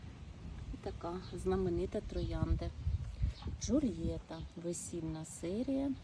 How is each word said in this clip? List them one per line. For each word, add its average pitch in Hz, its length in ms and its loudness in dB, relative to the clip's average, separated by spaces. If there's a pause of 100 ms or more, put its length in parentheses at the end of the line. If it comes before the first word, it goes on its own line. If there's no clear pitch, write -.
(720)
І - 100 -6
така 170 300 -4 (300)
знаменита 185 580 4
троянда. 165 640 2 (960)
Джульєта, 170 760 2 (260)
весільна 160 640 -2
серія 269 680 0 (120)